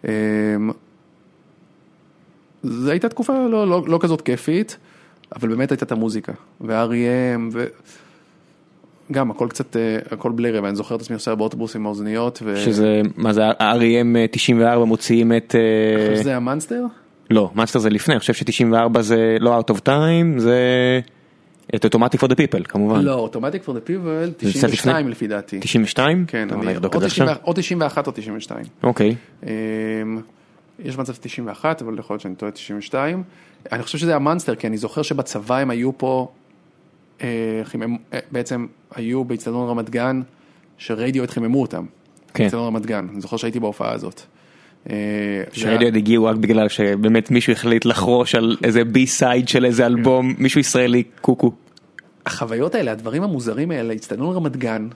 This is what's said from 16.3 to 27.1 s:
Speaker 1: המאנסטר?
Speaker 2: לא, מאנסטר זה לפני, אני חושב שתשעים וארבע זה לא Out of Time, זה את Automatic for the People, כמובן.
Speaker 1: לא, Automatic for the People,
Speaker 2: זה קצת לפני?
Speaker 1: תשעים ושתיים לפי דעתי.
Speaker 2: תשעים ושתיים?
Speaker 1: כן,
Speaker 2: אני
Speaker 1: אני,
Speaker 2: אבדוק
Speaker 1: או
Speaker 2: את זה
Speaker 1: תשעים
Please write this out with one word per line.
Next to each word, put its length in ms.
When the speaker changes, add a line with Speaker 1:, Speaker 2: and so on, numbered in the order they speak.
Speaker 1:
המאנסטר? 480
Speaker 2:
לא, 260
מאנסטר 240
זה 100
לפני, 240
אני 60
חושב 140
שתשעים 380
וארבע 300
זה 380
לא 200
Out 140
of 40
Time, 640
זה 200
את 100
Automatic 320
for 100
the 80
People, 280
כמובן. 380
Speaker 1:
לא, 300
Automatic 360
for 40
the 160
People, 200
Speaker 2:
זה 60
קצת 120
לפני? 80
Speaker 1:
תשעים 220
ושתיים 360
לפי 180
דעתי. 320
Speaker 2:
תשעים 240
ושתיים? 440
Speaker 1:
כן, 240
Speaker 2:
אני 100
Speaker 1:
אני, 140
Speaker 2:
אבדוק 180
Speaker 1:
או 40
Speaker 2:
את 60
זה 60
Speaker 1:
תשעים 180